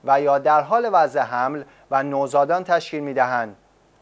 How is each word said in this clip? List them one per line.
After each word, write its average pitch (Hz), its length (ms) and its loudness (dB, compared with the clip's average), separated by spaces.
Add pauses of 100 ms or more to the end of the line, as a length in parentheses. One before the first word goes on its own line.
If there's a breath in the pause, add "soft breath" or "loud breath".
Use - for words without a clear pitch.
و 139 160 2
یا 143 180 2
در 151 220 4
حال 220 320 -2
وضع 147 280 2
حمل 127 440 -4 (260 soft breath)
و 135 120 0
نوزادان 143 640 0
تشکیل 165 380 -2
می‌دهند. 127 540 -2 (440)